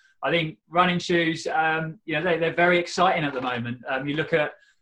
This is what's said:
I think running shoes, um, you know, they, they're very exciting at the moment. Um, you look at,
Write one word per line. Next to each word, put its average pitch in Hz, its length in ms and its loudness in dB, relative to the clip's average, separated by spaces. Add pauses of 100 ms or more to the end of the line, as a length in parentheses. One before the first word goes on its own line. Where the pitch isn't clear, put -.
(220)
I 135 80 -2
think 160 260 -2 (140)
running 175 280 2
shoes, 165 480 0
um, 160 600 -2
you 156 80 -4
know, 156 80 0
they, 175 160 2
they're 165 160 0
very 175 240 4
exciting 180 460 2
at 139 100 -2
the 127 80 -4
moment. 120 440 -4
Um, 135 220 -4
you 143 80 -2
look 156 160 -2
at, 151 200 0 (300)